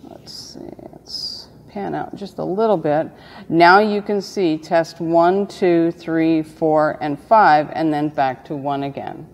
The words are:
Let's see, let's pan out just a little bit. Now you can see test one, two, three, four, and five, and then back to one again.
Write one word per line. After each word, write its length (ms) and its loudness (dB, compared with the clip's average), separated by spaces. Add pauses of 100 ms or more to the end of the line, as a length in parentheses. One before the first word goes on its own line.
Let's 260 -20
see, 380 -18 (240)
let's 560 -14 (180)
pan 280 -8
out 200 -8
just 220 -14
a 60 -6
little 340 0
bit. 320 -2 (400)
Now 300 6
you 240 0
can 180 -4
see 380 -2
test 420 -2
one, 460 2
two, 460 2
three, 500 0
four, 580 0
and 180 -6
five, 540 4
and 180 -2
then 180 -2
back 360 -4
to 100 -10
one 280 -6
again. 500 -10